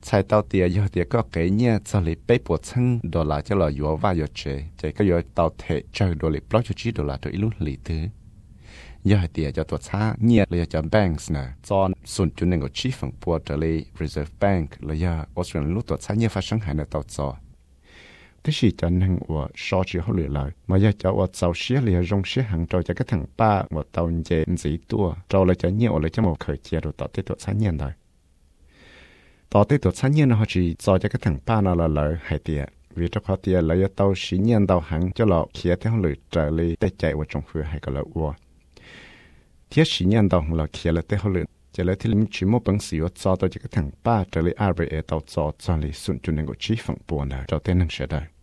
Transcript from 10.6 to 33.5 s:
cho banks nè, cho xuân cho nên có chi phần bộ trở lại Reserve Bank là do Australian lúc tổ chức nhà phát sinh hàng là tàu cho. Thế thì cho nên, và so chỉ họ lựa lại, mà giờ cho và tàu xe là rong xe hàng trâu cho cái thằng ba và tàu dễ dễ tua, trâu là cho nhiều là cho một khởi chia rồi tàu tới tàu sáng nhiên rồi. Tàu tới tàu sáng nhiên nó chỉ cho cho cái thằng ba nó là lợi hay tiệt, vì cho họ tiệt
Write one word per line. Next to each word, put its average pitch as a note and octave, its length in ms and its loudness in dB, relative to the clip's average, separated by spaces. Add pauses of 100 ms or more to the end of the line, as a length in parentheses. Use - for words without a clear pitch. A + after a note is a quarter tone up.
cho D#2+ 160 -2 (100)
banks F2+ 400 2
nè, C#2+ 140 -2 (180)
cho F#2+ 260 0 (160)
xuân F2+ 300 0
cho F2 100 -2
nên F2+ 160 2
có C#2 120 -6
chi - 180 -4
phần C2+ 200 -8 (140)
bộ E2 140 0
trở D2 160 -6
lại D#2+ 300 0 (140)
Reserve D2+ 400 -6
Bank F#2 300 2 (100)
là D2+ 140 -6
do E2 320 -2 (100)
Australian E2 380 -4
lúc A2 140 -4
tổ C#2+ 100 -2
chức - 200 -4
nhà A2+ 120 2
phát F#2+ 140 -4
sinh A2 160 -2
hàng D#2 180 -4
là D2 80 -4
tàu D2+ 180 -6
cho. C#2 320 -6 (1080)
Thế D3+ 160 0
thì G#2 180 4
cho E2+ 120 0
nên, F2+ 380 2
và D2+ 280 -2
so - 300 -2
chỉ F2+ 140 -4
họ F2+ 140 -4
lựa E2 140 0
lại, C#2+ 240 -4 (160)
mà F#2+ 100 2
giờ G2+ 220 6
cho F#2 140 0
và G2 120 2 (160)
tàu F2 140 2
xe C3 260 -2
là F2+ 220 2
rong G2 220 0
xe - 160 -2
hàng F2 260 -2
trâu F2+ 140 -2
cho F2 120 -4
cái - 140 -4
thằng D2 180 -2 (120)
ba G#2 320 2
và D2+ 220 -4
tàu E2+ 200 -2 (140)
dễ D#2+ 200 0 (120)
dễ D2+ 200 -2 (100)
tua, G2 280 0 (140)
trâu F#2+ 160 4
là F2+ 80 6
cho F2+ 160 0
nhiều G#2 300 2
là D#2 100 0
cho A2 140 0
một E2+ 160 0
khởi C#2+ 180 -4
chia - 220 -4
rồi D2+ 180 -6
tàu C2+ 100 -6
tới - 160 -6
tàu - 160 -6
sáng G2+ 180 -4
nhiên G2 200 2
rồi. C#2 140 -4 (1600)
Tàu G#2 140 6
tới C#3+ 160 4
tàu F2+ 140 2
sáng C3+ 180 0
nhiên D3 180 4
nó A2 180 4
chỉ E2+ 320 0
cho F#2+ 180 4
cho G2 120 0
cái - 120 -4
thằng D2+ 240 0
ba A2 160 2
nó F#2 140 2
là E2+ 120 2
lợi D2+ 340 0
hay - 180 -4
tiệt, D2 300 -4 (260)
vì E2+ 160 -2
cho G#2+ 120 -4
họ F#2+ 120 -2
tiệt F2+ 280 2